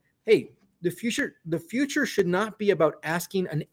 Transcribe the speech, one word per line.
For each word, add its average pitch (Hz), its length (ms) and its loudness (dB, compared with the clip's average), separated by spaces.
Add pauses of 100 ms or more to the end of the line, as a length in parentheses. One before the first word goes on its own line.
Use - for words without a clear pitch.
(260)
hey, 196 260 4 (300)
the 170 100 -2
future, 226 440 -4 (100)
the 165 140 -2
future 277 460 -2
should 196 220 0
not 196 300 -2
be 202 140 2
about 156 320 2
asking 175 440 -2
an 156 260 -4